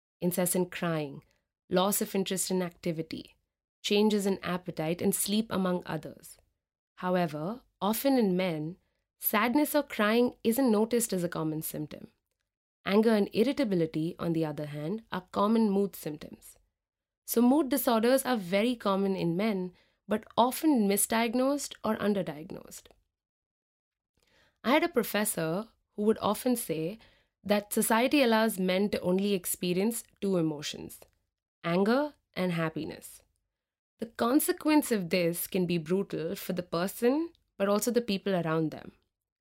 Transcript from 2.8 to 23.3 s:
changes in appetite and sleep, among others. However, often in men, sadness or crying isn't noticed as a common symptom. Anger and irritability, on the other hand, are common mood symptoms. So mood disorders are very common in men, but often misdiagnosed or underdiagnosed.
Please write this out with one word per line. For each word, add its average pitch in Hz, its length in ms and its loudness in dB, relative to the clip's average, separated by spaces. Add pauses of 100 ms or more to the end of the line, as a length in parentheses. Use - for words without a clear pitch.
changes 208 420 2
in 196 180 0
appetite 175 600 -4
and 196 120 2
sleep, 214 360 -2
among 185 340 -2
others. - 540 -12 (580)
However, 180 640 -2 (220)
often 226 340 2
in 202 180 4
men, 170 420 -2 (420)
sadness 240 560 0
or 294 80 4
crying 233 500 2 (100)
isn't 233 280 2
noticed 226 420 2
as 185 100 -2
a 175 60 -2
common 160 320 -4
symptom. - 480 -10 (800)
Anger 214 240 4
and 208 240 2
irritability, 180 840 0
on 170 140 -2
the 160 120 0
other 151 220 -6
hand, 151 360 -8 (100)
are 180 200 -6
common 214 380 4
mood 196 240 0
symptoms. - 640 -12 (680)
So - 160 2
mood 262 260 4
disorders 254 560 2
are 254 140 0
very 202 360 0
common 196 420 0
in 170 200 0
men, 185 360 -2 (360)
but 214 160 -2 (120)
often 247 520 4
misdiagnosed 240 840 0 (100)
or 214 120 0
underdiagnosed. 170 880 -4 (1800)